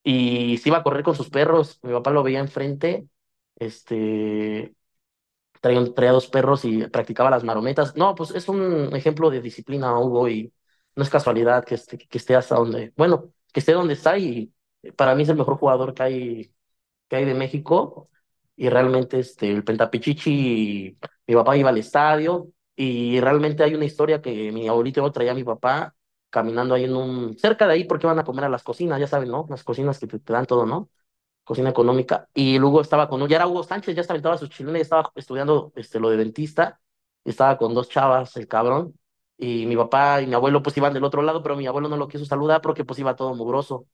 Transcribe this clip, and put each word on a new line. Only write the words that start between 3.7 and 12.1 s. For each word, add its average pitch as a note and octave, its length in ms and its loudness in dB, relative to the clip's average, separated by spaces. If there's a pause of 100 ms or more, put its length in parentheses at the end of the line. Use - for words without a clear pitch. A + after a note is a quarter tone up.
traía B2 200 4
un, A#2+ 140 0
traía B2+ 180 4
dos B2+ 160 4
perros C3+ 360 2
y A2 240 0
practicaba A#2 420 0
las A#2+ 140 2
marometas. B2+ 520 -2
No, F#3 180 2
pues, E3 180 -8
es F3+ 160 -8
un F#3 460 -2
ejemplo D#3 360 0
de C3 100 -2
disciplina, B2 580 -4
Hugo, B2 300 2
y A2+ 240 -4 (440)
no C#3 60 -2
es C#3 80 -4
casualidad A#2+ 540 2
que A#2+ 120 -6
esté, - 220 -12
que - 200 -10